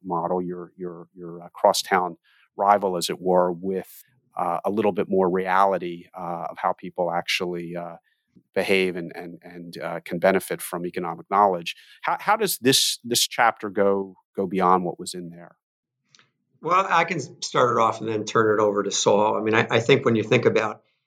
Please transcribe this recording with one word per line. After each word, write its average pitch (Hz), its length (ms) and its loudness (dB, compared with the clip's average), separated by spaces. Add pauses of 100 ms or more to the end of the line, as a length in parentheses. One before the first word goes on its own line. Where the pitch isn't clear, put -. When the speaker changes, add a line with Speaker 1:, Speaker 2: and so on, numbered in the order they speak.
Speaker 1:
model, 90 360 -2
your, 87 360 -10
your, 87 360 -12
your, 87 300 -14
uh, 87 100 -18
crosstown 90 640 0 (400)
rival, 101 400 2
as 82 140 -4
it - 100 -8
were, 90 300 4
with, 92 540 -8 (340)
uh, 87 260 -2
a 98 60 -2
little 104 220 0
bit 92 160 -4
more 95 200 2
reality, 92 800 0 (100)
uh, 87 320 -8
of - 100 -14
how 92 140 -2
people 90 380 -4
actually, 87 640 -6
uh, 85 220 -12 (580)
behave 95 420 0
and, 82 180 -8
and, 87 280 -14
and, 87 360 -16
uh, 85 260 -8
can 87 140 -6
benefit 95 420 2
from 87 240 -8
economic 87 460 -8
knowledge. 95 460 2 (260)
How, 170 160 -2
how 208 180 0
does 214 220 -2
this, - 460 2
this 120 220 0
chapter 113 440 0
go, 98 460 0 (180)
go 95 120 -4
beyond 92 380 2
what - 140 -6
was 90 160 -12
in 87 160 -12
there? 85 260 -20 (1040)
Speaker 2:
Well, 180 280 2
I 170 160 4
can 170 160 -4 (220)
start 123 340 2
it 117 40 4
off 113 200 2
and 110 80 -6
then 107 160 -4
turn 107 340 4
it 110 40 6
over 101 200 2
to 98 80 -2
Saul. 104 460 4
I 101 40 -2
mean, 107 140 0
I, 117 160 4
I 120 100 4
think 135 240 4
when 117 120 4
you 104 80 0
think 117 220 4
about 107 360 0 (240)